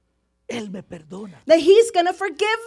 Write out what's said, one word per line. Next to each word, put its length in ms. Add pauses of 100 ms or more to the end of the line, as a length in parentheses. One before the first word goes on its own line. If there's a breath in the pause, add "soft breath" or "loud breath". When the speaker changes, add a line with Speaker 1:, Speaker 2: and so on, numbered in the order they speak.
(500)
Speaker 1:
Él 200
me 140
perdona. 600
Speaker 2:
then 160
he's 300
gonna 220
forgive 540